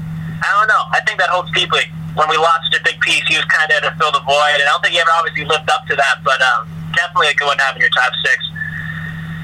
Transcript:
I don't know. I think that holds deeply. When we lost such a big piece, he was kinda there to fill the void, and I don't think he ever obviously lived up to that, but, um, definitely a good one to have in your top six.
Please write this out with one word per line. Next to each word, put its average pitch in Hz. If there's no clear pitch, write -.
I 175
don't 214
know. 190
I 156
think 214
that 175
holds 175
deeply. 180
When 156
we 160
lost 165
such -
a -
big -
piece, -
he -
was 165
kinda 156
there 147
to 160
fill 147
the 147
void, 147
and 143
I -
don't -
think -
he 170
ever 165
obviously 160
lived 156
up -
to -
that, 139
but, 135
um, 120
definitely 165
a -
good 143
one 139
to 139
have 135
in -
your 127
top 127
six. 131